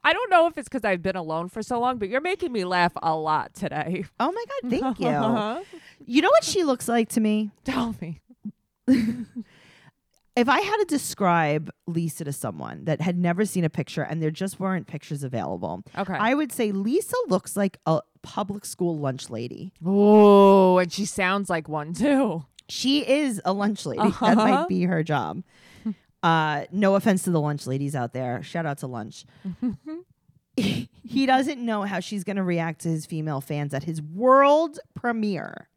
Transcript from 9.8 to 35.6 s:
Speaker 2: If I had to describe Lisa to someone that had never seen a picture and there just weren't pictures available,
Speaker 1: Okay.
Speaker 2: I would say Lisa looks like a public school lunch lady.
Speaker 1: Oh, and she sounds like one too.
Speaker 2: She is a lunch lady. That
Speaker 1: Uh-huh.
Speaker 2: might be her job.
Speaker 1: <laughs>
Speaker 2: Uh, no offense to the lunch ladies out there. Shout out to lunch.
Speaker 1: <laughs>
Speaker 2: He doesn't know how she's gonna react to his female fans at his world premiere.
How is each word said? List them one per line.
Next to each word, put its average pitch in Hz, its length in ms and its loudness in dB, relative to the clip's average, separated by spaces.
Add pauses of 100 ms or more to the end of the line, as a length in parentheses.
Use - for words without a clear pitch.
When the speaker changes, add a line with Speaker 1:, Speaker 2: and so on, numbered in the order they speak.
Speaker 2:
If 240 140 2
I 285 120 4
had 415 180 -2
to 403 80 2
describe 170 840 0 (160)
Lisa 165 380 -4
to 143 80 -8
someone 80 540 -10
that 151 160 -2
had 175 160 -2
never 175 260 0
seen 185 200 -2
a 156 60 0
picture - 300 -6
and 160 220 -6
there 156 80 0
just 185 280 -8
weren't 185 280 -4
pictures 147 360 -10
available, 90 640 -6 (120)
Speaker 1:
Okay. 190 180 -6
Speaker 2:
I 214 180 0
would 285 180 -2
say 214 220 -4
Lisa 233 420 -2 (140)
looks - 260 -2
like 202 300 -2
a 156 160 0 (220)
public 202 420 -8
school 170 340 -4
lunch 135 300 -6
lady. 123 440 -10 (120)
Speaker 1:
Oh, 196 960 10
and 180 120 2
she 196 140 -6
sounds 196 460 -2
like 165 180 -4
one 151 240 -6
too. 220 540 0 (240)
Speaker 2:
She 269 360 0
is 269 380 0
a 185 80 0
lunch 202 320 -2
lady. 131 200 -4
That 202 180 0 (160)
Speaker 1:
Uh-huh. 214 100 4
Speaker 2:
might 339 200 2
be 180 160 0
her 170 180 0
job. 147 400 -4 (420)
Speaker 1:
<laughs> 220 100 -6 (280)
Speaker 2:
Uh, 156 480 2
no 196 240 2
offense 196 300 2
to 180 80 0
the 160 80 2
lunch 147 260 -4
ladies 139 300 -4
out 120 160 -4
there. 127 320 -6
Shout 170 200 -6
out 143 140 -6
to 139 80 -10
lunch. 117 380 -12 (120)
Speaker 1:
<laughs> - 1200 -12
Speaker 2:
He - 680 -4
doesn't 262 380 0
know 214 180 -2
how 202 180 -4
she's 196 240 -8
gonna 196 200 -4
react 165 380 -2
to 170 60 -4
his 156 180 -4
female 156 340 -6
fans 147 340 -6
at 139 100 -6
his 160 160 -6
world 277 760 4 (160)
premiere. 202 840 -6